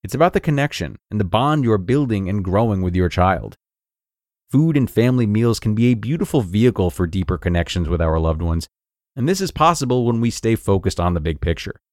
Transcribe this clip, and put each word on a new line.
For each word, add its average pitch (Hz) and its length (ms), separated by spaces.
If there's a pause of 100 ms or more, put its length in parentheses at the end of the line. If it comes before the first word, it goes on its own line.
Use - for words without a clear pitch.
It's - 140
about 165 160
the 190 80
connection 139 580 (140)
and 107 80
the 98 40
bond 135 380
you're 110 160
building 110 500
and 101 140
growing 95 400
with 90 140
your 90 120
child. 90 480 (920)
Food 151 260
and 131 140
family 123 380
meals 110 320
can 107 160
be 117 100
a 123 80
beautiful 127 460
vehicle 101 500
for 87 160
deeper 90 320
connections 85 500
with 82 120
our 80 180
loved 82 240
ones, 82 260 (460)
and 131 140
this 190 120
is 185 120
possible 143 540
when 117 140
we 117 100
stay 113 260
focused 98 420
on 87 160
the 82 60
big 76 200
picture. - 400 (120)